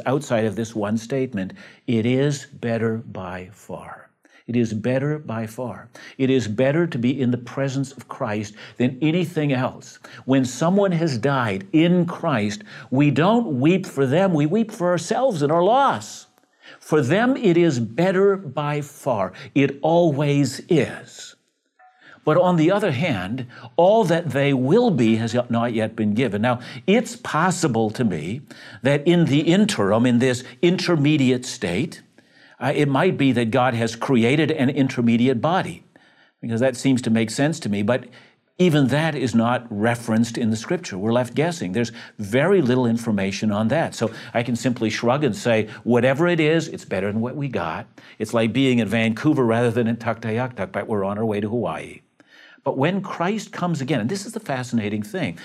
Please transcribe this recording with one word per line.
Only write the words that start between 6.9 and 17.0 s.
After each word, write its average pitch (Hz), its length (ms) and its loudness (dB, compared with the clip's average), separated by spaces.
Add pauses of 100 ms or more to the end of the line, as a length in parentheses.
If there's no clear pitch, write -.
be 127 240 0
in 123 80 2
the 120 80 0
presence 135 540 -4
of - 160 -20
Christ 107 480 -6 (220)
than 123 220 0
anything 160 540 0
else. 123 460 -6 (260)
When 262 180 4
someone 190 480 2
has 160 280 0
died 117 520 0
in 170 360 4
Christ, 117 560 -2 (260)
we 143 220 4
don't 170 480 2
weep 165 260 4
for 139 220 -2
them. 180 260 2
We 147 140 2
weep 214 240 0
for 175 160 -2
ourselves 180 560 0
and 143 80 2
our 170 120 4
loss. 214 640 0 (540)
For 156 240 2